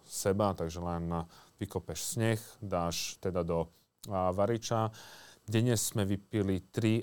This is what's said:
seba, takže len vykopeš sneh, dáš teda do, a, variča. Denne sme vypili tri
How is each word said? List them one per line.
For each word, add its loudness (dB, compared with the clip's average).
seba, 2
takže -4
len -4
vykopeš -6
sneh, 2
dáš -2
teda -2
do, 0
a, 0
variča. 0
Denne 4
sme 0
vypili 0
tri 2